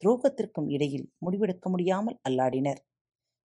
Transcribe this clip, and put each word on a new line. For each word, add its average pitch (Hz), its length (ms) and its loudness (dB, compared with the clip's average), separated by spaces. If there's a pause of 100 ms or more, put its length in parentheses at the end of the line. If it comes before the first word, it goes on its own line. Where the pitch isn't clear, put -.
துரோகத்திற்கும் 233 640 2
இடையில் 139 500 -2
முடிவெடுக்க 185 520 -2
முடியாமல் 185 480 0 (100)
அல்லாடினர். 131 520 0 (640)